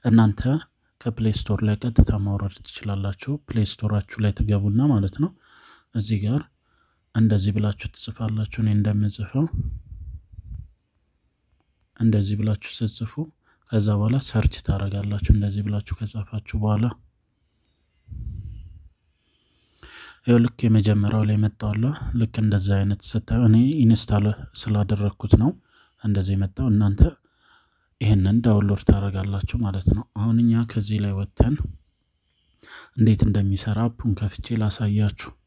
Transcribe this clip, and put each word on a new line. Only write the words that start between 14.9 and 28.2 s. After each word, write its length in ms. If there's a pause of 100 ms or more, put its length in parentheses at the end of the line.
እንደዚህ 300
ብላችሁ 340
ከጻፋችሁ 600
በኋላ 280 (3250)
ይኸው 180
ልክ 220
የመጀመሪያው 640
ላይ 140
መጣዋለሁ። 560 (200)
ልክ 240
እንደዛ 360
አይነት 300
ስታዩ 400
እኔ 140 (200)
ኢንስታል 460 (320)
ስላደረግኩት 840
ነው 120 (520)
እንደዚህ 320
የመጣው። 340
እናንተ 320 (1000)
ይሄንን 400